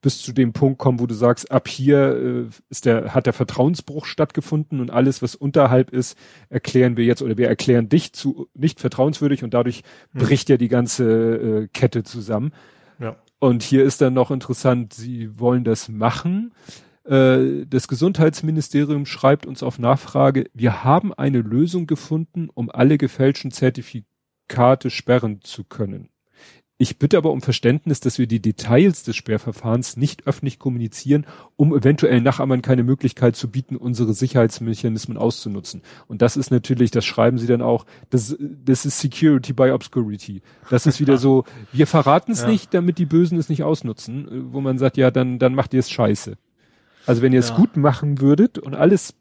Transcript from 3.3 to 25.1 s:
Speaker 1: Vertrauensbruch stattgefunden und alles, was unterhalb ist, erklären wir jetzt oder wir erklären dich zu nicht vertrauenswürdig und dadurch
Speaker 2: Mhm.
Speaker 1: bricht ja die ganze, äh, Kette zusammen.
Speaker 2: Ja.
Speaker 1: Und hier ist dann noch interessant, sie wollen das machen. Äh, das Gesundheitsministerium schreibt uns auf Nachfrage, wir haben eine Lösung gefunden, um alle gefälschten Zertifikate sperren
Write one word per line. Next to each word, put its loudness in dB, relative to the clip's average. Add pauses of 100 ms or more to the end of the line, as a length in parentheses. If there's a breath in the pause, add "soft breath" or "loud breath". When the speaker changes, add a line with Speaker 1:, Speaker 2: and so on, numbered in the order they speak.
Speaker 1:
Vertrauensbruch -2
stattgefunden -4
und -6
alles, 2
was -6
unterhalb 2
ist, -4 (320 soft breath)
erklären 0
wir 0
jetzt 2
oder -4
wir 2
erklären 2
dich 0
zu -8
nicht -2
vertrauenswürdig -2
und -8
dadurch -2 (300 soft breath)
Speaker 2:
Mhm. -6
Speaker 1:
bricht 0
ja 6
die 0
ganze, 0 (600)
äh, -14
Kette 0
zusammen. -6 (480 soft breath)
Speaker 2:
Ja. -10 (240)
Speaker 1:
Und 2
hier 2
ist 0
dann 2
noch 0
interessant, -2
sie -12
wollen 0
das -2
machen. -2 (520 loud breath)
Äh, 2
das -2
Gesundheitsministerium 0
schreibt 2
uns -12
auf -8
Nachfrage, 0
wir -2
haben 2
eine 0
Lösung -2
gefunden, -6
um -6
alle 4
gefälschten -2
Zertifikate -2
sperren -2